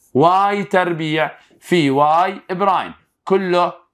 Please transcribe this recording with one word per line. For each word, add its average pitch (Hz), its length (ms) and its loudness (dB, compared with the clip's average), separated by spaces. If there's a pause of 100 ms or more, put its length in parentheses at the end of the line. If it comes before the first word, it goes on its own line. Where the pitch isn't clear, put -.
(140)
واي 190 500 2
تربيع 160 680 -2 (280)
في 160 300 0
واي 156 520 0 (100)
برايم 175 420 -2 (300)
كله 175 500 0 (200)